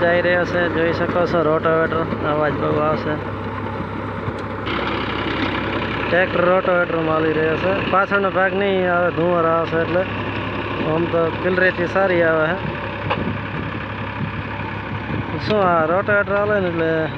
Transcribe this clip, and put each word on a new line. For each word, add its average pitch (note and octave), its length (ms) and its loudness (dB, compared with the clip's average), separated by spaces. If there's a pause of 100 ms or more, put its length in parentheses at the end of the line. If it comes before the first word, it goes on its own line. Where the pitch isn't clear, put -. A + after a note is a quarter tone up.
જઈ F3 200 4
રહ્યો F3 240 2
છે, F3 160 0 (140)
જોઈ E3 180 2
શકો F3 320 0
છો E3 180 2
રોટાવેટર. D#3+ 560 2 (320)
અવાજ D3+ 220 2
બહુ D3+ 260 0
આવશે. D3+ 340 0 (3000)
ટ્રેક્ટર F3 380 0
રોટાવેટરમાં F3 680 2
હાલી D#3 200 2
રહ્યો D#3 240 0
છે. F3+ 160 0 (180)
પાછળનો G3 400 2
ભાગ F#3 220 2
નહીં F#3+ 380 2
આવે, F3 260 2
ધુમાડો E3 320 2
આવશે E3 320 2
એટલે. E3 220 0 (920)
આમ E3+ 120 2
તો E3 160 2 (200)
ક્લિયરિટી F3+ 460 2
સારી F#3 360 4
આવે D#3+ 240 4
છે. F3 100 0 (3000)
શું G#3 160 2
આ F3 240 4
રોટાવેટર G3 500 2
હાલે G#3 240 2
ને F#3 80 0
એટલે E3 240 0 (260)